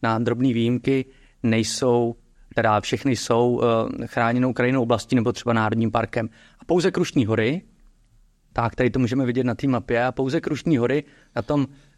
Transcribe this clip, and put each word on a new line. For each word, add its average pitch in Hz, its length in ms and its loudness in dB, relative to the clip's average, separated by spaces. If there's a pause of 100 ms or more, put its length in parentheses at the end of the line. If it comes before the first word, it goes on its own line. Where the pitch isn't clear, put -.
na 113 160 0
drobný 120 340 0
výjimky, 120 520 0 (380)
nejsou, 120 720 0 (400)
teda 107 260 2
všechny 127 340 -2
jsou, 120 460 0 (420)
eh, 117 40 -10
chráněnou 123 460 0
krajinnou 127 280 0
oblastí 117 340 0
nebo 120 180 2
třeba - 200 -4
národním 113 380 0
parkem. 113 380 -2 (300)
A - 60 -20
pouze 180 260 2
Krušní 151 340 0
hory, 113 360 0 (920)
tak 117 220 -2
tady 127 140 2
to 127 100 -2
můžeme 127 260 0
vidět 123 180 -2
na 123 120 -2
té 143 120 -4
mapě, 120 380 0
a 127 60 0
pouze 135 300 -2
Krušní 156 360 0
hory 127 260 0 (320)
na 120 60 -2
tom 143 260 0 (300)